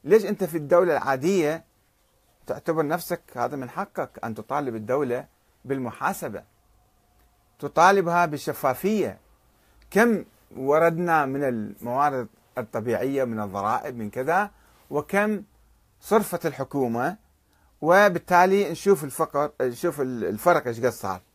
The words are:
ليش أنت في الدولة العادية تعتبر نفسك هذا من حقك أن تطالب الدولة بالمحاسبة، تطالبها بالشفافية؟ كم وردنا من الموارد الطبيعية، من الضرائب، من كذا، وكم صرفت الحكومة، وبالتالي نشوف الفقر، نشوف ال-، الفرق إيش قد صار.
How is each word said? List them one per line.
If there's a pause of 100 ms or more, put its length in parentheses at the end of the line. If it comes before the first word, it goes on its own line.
ليش
أنت
في
الدولة
العادية (840)
تعتبر
نفسك (140)
هذا
من
حقك
أن
تطالب
الدولة (400)
بالمحاسبة، (1160)
تطالبها
بالشفافية؟ (720)
كم (300)
وردنا
من
الموارد (300)
الطبيعية،
من
الضرائب،
من
كذا، (380)
وكم (580)
صرفت
الحكومة، (640)
وبالتالي
نشوف
الفقر، (100)
نشوف
ال-،
الفرق
إيش
قد
صار. (140)